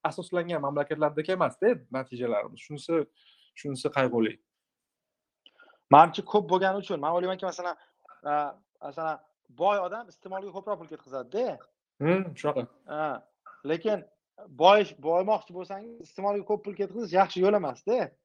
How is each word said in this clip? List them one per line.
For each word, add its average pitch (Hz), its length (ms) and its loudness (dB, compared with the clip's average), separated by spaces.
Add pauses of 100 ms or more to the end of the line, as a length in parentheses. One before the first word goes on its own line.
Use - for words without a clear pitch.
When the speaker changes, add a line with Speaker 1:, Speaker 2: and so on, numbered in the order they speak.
Speaker 1:
asoslangan 170 580 -4
mamlakatlardagi 147 680 -2
emas-da 180 400 0 (200)
natijalarimiz. 120 680 -4
Shunisi, 151 460 -4 (520)
shunisi 139 380 -6
qayg'uli. 117 380 2 (1600)
Speaker 2:
Manimcha, 165 340 8
ko'p 202 240 0
bo'lgani 190 340 0
uchun, 175 160 -6
men 151 160 -2
o'ylaymanki, 185 320 -4
masalan, 175 320 -8 (400)
e, 147 140 -4 (480)
masalan, 156 420 -8 (240)
boy 185 320 0
odam 190 320 -8
iste'molga 190 400 -12
ko'proq 190 300 -8
pul 160 100 -18
ketkazadi-da. 139 640 -6 (480)
Speaker 1:
Hmm, 175 320 0
shunaqa. 143 320 -4 (240)
Speaker 2:
Ha, 151 160 -4 (560)
lekin 170 400 -2 (440)
boy, 180 380 8 (140)
boymoqchi 180 560 0
bo'lsangiz, 202 420 -14 (120)
iste'molga 202 380 -4
ko'p 208 180 -2
pul 202 120 -8
ketkazish 196 380 -6
yaxshi 185 280 4
yo'l 208 160 6
emas-da. 180 500 -2 (160)